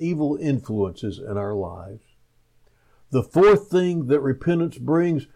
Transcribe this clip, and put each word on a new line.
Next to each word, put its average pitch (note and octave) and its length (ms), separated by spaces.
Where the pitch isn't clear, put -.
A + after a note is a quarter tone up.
evil D3+ 400
influences G#2+ 800
in G#2 180
our G#2 160
lives. F#2 500
The B2+ 120
fourth G3+ 480
thing F3 360
that C#3+ 140
repentance E3 580
brings, D#3+ 580